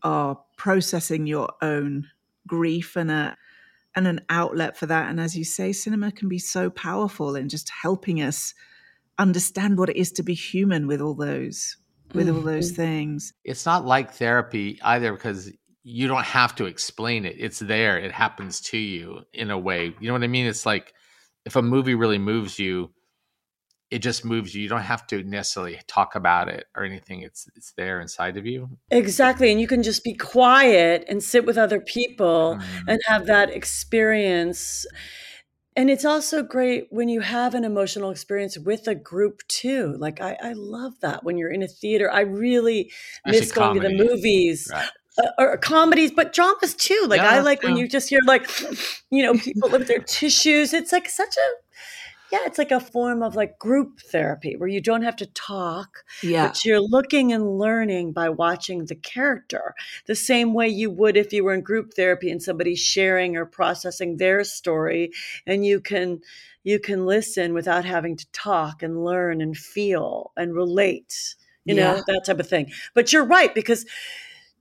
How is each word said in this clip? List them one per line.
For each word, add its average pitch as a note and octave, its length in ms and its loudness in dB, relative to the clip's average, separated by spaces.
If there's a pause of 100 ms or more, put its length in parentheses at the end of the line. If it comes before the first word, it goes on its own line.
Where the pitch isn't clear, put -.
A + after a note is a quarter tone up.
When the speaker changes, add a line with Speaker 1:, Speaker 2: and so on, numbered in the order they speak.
Speaker 1:
are D3 360 -2 (180)
processing F3 680 0
your D3+ 220 -4 (140)
own D3 440 -2 (400)
grief E3 500 -2
and E3 140 -2
a, D3+ 260 -2 (600)
and F#3 100 2
an E3+ 140 -2 (100)
outlet E3 460 -2
for E3 100 -8
that. D#3+ 240 -2
And E3 100 -4
as E3 160 -6
you E3 80 -6
say, F#3+ 280 -4
cinema G#3 400 -4
can G3+ 160 -6
be F3+ 100 -4
so F#3 320 -4
powerful F3+ 640 -6
in C#3 140 -6
just D3+ 200 -10 (140)
helping F3+ 400 -2
us - 320 -6 (640)
understand F#3+ 600 0
what F#3 120 2
it - 60 -6
is F3+ 160 -2
to F#3+ 100 -6
be F3 120 -4
human F3+ 520 0
with C#3 140 -2
all D3+ 140 -4
those, C#3+ 600 -8 (380)
with E3 140 2
all D#3+ 120 0
those D#3+ 320 -2
Speaker 2:
Mm-hmm. E3+ 100 -6
Speaker 1:
things. D3+ 500 -4 (120)
Speaker 3:
It's - 220 -10
not B2+ 180 2
like C3 300 0
therapy A#2 680 -2
either, A#2 300 0
because G2 400 -10 (300)
you A#2+ 260 -4
don't B2+ 160 0
have B2 320 2
to G#2 100 -2
explain G#2+ 580 -6
it. F2 140 -8
It's - 200 -8
there. G#2 400 2
It F#2 140 -6
happens G2+ 500 -4
to - 160 -6
you F2 420 -8 (120)
in A2 180 -8
a G2 80 -4
way. F2 400 -4
You A2+ 100 -8
know B2 40 -2
what B2 100 -2
I A#2+ 60 0
mean? B2 180 0
It's G#2+ 200 -6
like G#2 260 -2 (540)
if G#2+ 100 -6
a B2 60 6
movie B2+ 320 2
really A2+ 240 2
moves G#2 400 -2
you, F#2 320 -4 (1000)
it A#2 100 -6
just A#2 240 -4
moves A2+ 300 -4
you. G#2 80 -8
You G#2 60 -6
don't A2+ 140 -4
have A2+ 260 -6
to G2 160 -6
necessarily F#2+ 640 -8
talk - 260 0
about F2 340 2
it - 180 -10 (100)
or G2 80 -6
anything. F#2+ 380 -12
It's, - 340 -20
it's - 160 -20
there F#2 280 -6
inside F2+ 360 -8
of G2+ 100 -10
you. B2+ 220 -8 (220)
Speaker 2:
Exactly. B3 600 4
And G#3 100 4
you A3+ 60 0
can A#3+ 160 2
just G#3+ 220 -2
be A#3 100 -6
quiet A#3+ 920 6
and G3+ 140 -4
sit A#3+ 240 4
with A3+ 120 2
other G#3 220 4
people E3+ 800 2
Speaker 3:
Mm. F3+ 280 -12
Speaker 2:
and A3 180 2
have G#3+ 200 2
that G3+ 240 6
experience. G3+ 1400 0 (880)
And C4 140 4
it's C4+ 140 2
also D4+ 380 0
great B3 480 -2
when A#3 180 -2
you A#3 140 0
have A#3+ 320 -2
an A#3 100 -2
emotional G3+ 460 -2
experience G3 480 -6
with G#3 280 -4
a A3 80 -2
group F#3+ 540 -4
too. A#3+ 500 -2
Like, D#3 220 -8
I, F#3+ 200 -6
I A#3+ 120 -10
love A3+ 480 -12
that - 240 -6
when F3 140 -2
you're E3 120 -4
in F#3+ 120 -4
a F#3 60 -4
theater. G#3 440 0
I G3+ 80 2
really A3+ 720 0 (320)
Speaker 3:
Especially A3 160 4
Speaker 2:
miss - 120 0
going A3 220 4
to G3 60 2
the F#3+ 60 2 (100)
Speaker 3:
comedy. A3 120 6
Speaker 2:
movies, F#3 640 4
Speaker 3:
Right. D3+ 160 -4 (300)
Speaker 2:
uh, A#3 200 4
or C4+ 180 4
comedies, D#4+ 560 4
but D#4+ 200 2
dramas F#4+ 420 4
too. G4 340 2
Like, G3 140 6
Speaker 3:
Yeah, G#3 80 8
Speaker 2:
I A#3 60 8
Speaker 3:
that's C#4 80 6
Speaker 2:
like C#4+ 200 4
when C4+ 80 2
Speaker 3:
true. A#3+ 80 2
Speaker 2:
you B3 80 -2
just C4 200 -2
hear, C#4 160 6
like, C4 240 6 (320)
<sniffs> - 300 -10
you C4+ 140 4
know, A#3 100 6
people A#3 340 0
with B3 200 2
their A#3+ 100 2
Speaker 3:
<laughs> - 80 -10
Speaker 2:
tissues. D4+ 680 4
It's E4 200 -2
like F4+ 160 2
such - 280 -4
a, - 140 2 (800)
yeah, G3 140 0
it's - 120 -4
like C#4+ 120 0
a B3+ 80 4
form A#3+ 460 -2
of, A3 100 -4
like, G#3 240 -2
group B3+ 440 0
therapy D#3 520 -2
where F3+ 140 -4
you G3 120 -2
don't A3+ 220 0
have A#3 140 -2
to G3 100 -8
talk, F#3 800 -8 (180)
Speaker 1:
Yeah. E3 240 4
Speaker 2:
but - 180 -4
you're G#3+ 160 6
looking B3+ 520 4
and G#3 260 0
learning G#3 540 0
by E3 160 0
watching E3+ 560 -2
the D#3 100 -10
character, - 800 -4 (320)
the G#3+ 80 -2
same A#3 400 2
way A3+ 140 2
you G#3+ 240 -2
would G3+ 240 4
if G3+ 160 2
you G#3 100 2
were F#3+ 120 2
in F#3 80 -2
group A3 320 -4
therapy F3+ 360 2
and E3 100 -4
somebody's F3 380 -2
sharing F#3 580 2
or E3 100 -4
processing F3 720 -4
their F#3+ 260 4
story, E3 640 -2 (340)
and G3+ 220 0
you G3+ 140 2
can, F3+ 400 -4 (420)
you G3+ 160 0
can G3 260 -2
listen F#3 480 0
without E3+ 320 0
having E3+ 320 -2
to - 140 -18
talk D#3+ 500 -2
and E3 240 -6
learn F3 360 0
and D#3 180 -4
feel - 800 -4
and F3 180 -4
relate, F3+ 800 -2 (300)
you G#3 100 0
Speaker 1:
Yeah. F#3 200 6
Speaker 2:
know, G3 120 -2
that F#3+ 200 0
type F#3 120 0
of E3 100 -4
thing. D3 220 0 (240)
But A#3+ 180 4
you're D4+ 120 6
right, D#4+ 280 6
because A3+ 340 0 (760)